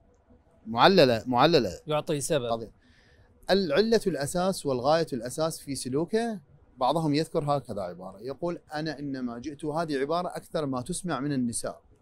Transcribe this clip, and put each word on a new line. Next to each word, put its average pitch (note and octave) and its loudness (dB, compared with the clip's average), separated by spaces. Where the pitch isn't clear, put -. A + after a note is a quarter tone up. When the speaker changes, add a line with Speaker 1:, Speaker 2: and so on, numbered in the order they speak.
Speaker 1:
معللة، B2+ 6
معللة. B2 4
Speaker 2:
يعطي D3+ -2
سبب. C3+ 0
Speaker 1:
قضية. A2+ -4
العلة G3 4
الأساس F3 -2
والغاية C#3+ 2
الأساس C#3+ -4
في C#3 -10
سلوكه، E3+ -2
بعضهم D3 2
يذكر D#3 0
هكذا C#3 -2
عبارة، F#2 -10
يقول: C#3 -8
"أنا D3+ -6
إنما C3 -8
جئت"، C#3+ -12
هذه D3+ -2
عبارة D#3+ -2
أكثر E3 -6
ما C3 -2
تسمع E3+ -4
من D3 -2
النساء، A#2 -2